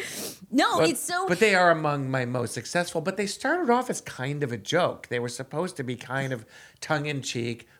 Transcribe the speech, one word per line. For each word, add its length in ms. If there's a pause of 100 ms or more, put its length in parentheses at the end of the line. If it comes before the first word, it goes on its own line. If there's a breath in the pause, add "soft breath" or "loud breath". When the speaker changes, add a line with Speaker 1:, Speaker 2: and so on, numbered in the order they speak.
(520 loud breath)
Speaker 1:
No, 300
Speaker 2:
But, 100
Speaker 1:
it's 80
so 280
Speaker 2:
but 120
they 160
are 160
among 400
my 140
most 280
successful. 480
But 160
they 80
started 460
off 180
as 120
kind 420
of 80
a 60
joke. 500
They 100
were 120
supposed 480
to 60
be 120
kind 360
of 140 (340 loud breath)
tongue 280
in 160
cheek 440 (120)